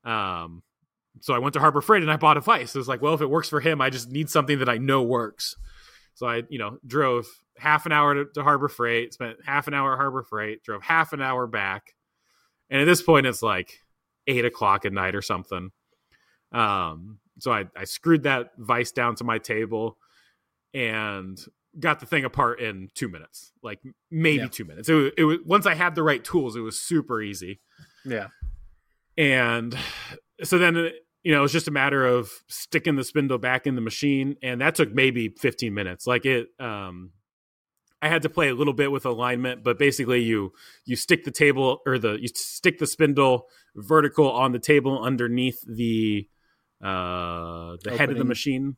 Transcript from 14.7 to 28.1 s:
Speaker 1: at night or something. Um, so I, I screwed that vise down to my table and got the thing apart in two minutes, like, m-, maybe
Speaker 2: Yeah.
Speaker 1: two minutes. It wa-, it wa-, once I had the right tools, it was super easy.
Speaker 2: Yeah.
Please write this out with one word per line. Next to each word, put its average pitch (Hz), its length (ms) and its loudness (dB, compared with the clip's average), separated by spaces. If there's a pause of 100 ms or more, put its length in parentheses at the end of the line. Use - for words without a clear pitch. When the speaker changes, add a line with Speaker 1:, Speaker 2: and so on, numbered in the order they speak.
Speaker 1:
at 98 80 -2
night 95 240 -2
or 98 60 -4
something. 92 500 -8 (800)
Um, 98 680 -2 (200)
so 127 120 -4
I, 101 140 0 (100)
I 95 100 -12
screwed 160 380 2
that 131 340 -2
vise 120 340 -2
down 120 240 0
to - 80 -10
my 113 140 -2
table 110 600 -4 (760)
and 107 680 -6 (400)
got 151 200 0
the - 60 -18
thing 143 200 -2
apart 120 340 0
in 98 360 -8
two 123 120 -6
minutes, 80 440 -16 (100)
like, 107 240 -14
m-, 135 80 -20 (160)
maybe 156 340 2
Speaker 2:
Yeah. 123 40 -6
Speaker 1:
two 110 180 -12
minutes. 82 240 -10
It 160 60 6
wa-, 139 220 6
it 165 60 4
wa-, 160 220 2
once 190 200 2
I 170 100 2
had 170 200 0
the 160 80 0
right 143 200 2
tools, 131 320 -2
it 117 60 -6
was 110 180 -8
super 127 420 -2
easy. 98 380 -10 (440)
Speaker 2:
Yeah. 113 240 -6 (920)